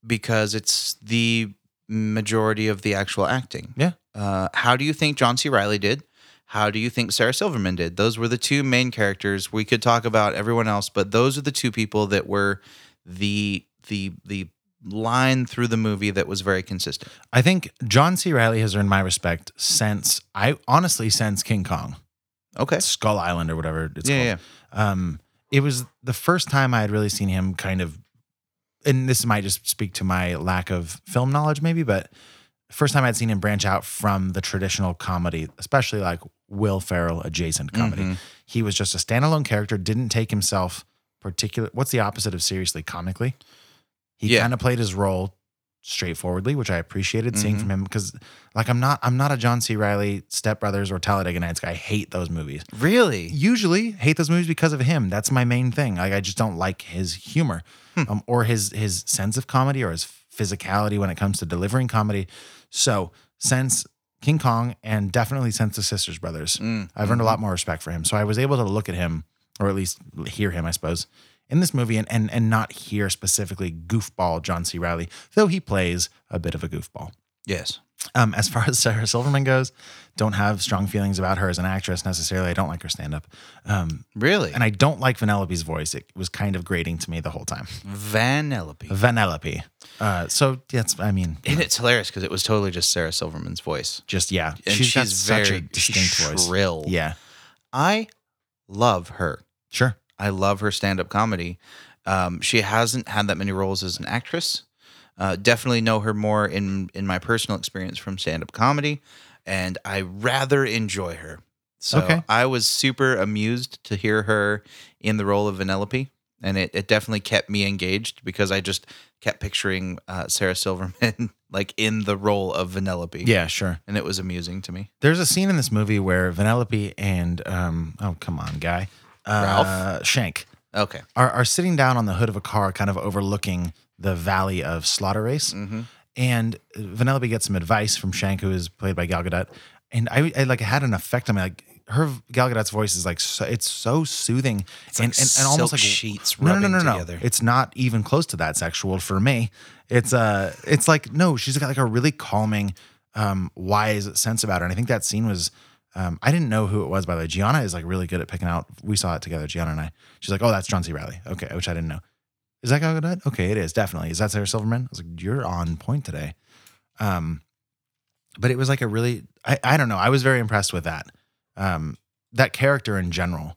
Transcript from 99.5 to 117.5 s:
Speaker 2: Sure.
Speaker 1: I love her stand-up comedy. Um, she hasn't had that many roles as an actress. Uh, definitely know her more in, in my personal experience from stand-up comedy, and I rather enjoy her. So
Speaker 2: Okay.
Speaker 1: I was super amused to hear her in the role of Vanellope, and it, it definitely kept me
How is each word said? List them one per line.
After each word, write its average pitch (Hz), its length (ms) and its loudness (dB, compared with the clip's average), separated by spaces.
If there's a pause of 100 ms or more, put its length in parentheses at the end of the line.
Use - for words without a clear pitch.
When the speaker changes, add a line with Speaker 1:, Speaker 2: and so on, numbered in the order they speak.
Speaker 2:
Sure. 123 280 2 (200)
Speaker 1:
I 101 120 -2
love 98 320 0
her 104 100 0
stand-up 95 380 -2
comedy. 95 480 -2 (480)
Um, 90 360 0
she 117 200 2
hasn't 110 480 0
had 104 180 0
that 92 100 0
many 98 140 -2
roles 95 320 -2
as 87 160 -6
an - 60 -8
actress. - 580 -4 (540)
Uh, 95 180 -2
definitely 117 460 2
know 110 200 2
her 107 120 -2
more 107 320 2
in, 98 480 -2
in 98 140 -6
my 92 120 0
personal 110 380 -2
experience 92 400 -8
from 95 200 -10
stand-up 80 340 -6
comedy, 143 500 0 (440)
and 92 400 -4
I 98 160 -4
rather 131 640 0
enjoy 98 500 -2
her. 80 240 -14 (400)
So - 220 2
Speaker 2:
Okay. 165 260 2
Speaker 1:
I 117 180 4
was 127 220 0
super 131 480 2
amused 107 720 -2
to 107 100 -4
hear 107 280 2
her 104 400 0 (360)
in 107 180 0
the 101 80 0
role 101 220 2
of 95 100 -4
Vanellope, 101 520 -2 (320)
and 98 160 -2
it, 92 160 0
it 98 140 -4
definitely 107 340 2
kept - 280 0
me 101 160 0